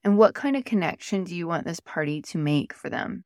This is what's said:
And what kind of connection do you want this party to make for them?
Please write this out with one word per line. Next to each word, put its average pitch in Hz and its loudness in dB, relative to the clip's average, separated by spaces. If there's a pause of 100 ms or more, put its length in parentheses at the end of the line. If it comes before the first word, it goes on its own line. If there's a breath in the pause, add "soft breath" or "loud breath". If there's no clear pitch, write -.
And 202 6
what 208 8
kind 277 -2
of 247 -6
connection 190 -2
do 175 -8
you 175 -6
want 165 -4
this 165 -6
party 151 -4
to - -8
make 147 0
for - -12
them? - -6